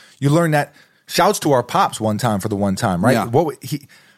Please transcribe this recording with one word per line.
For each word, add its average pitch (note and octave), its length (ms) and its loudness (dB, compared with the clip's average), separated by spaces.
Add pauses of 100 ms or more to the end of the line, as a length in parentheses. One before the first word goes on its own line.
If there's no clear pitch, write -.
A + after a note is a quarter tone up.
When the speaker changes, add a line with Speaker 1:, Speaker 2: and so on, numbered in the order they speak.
(200)
Speaker 1:
You C#3 100 0
learned D#3+ 240 2
that. C#3+ 200 0 (340)
Shouts F#3 320 0
to D3+ 140 0
our B2 100 2
pops - 360 -2
one G#2+ 200 -2
time G#2+ 200 0
for G#2 100 -2
the G#2+ 60 -2
one G2 200 0
time, F#2 280 -2
right? A#2+ 100 4
Speaker 2:
Yeah. A2 120 0
Speaker 1:
What A#2+ 180 0
w-, D3+ 200 -6
he, - 240 -10 (300)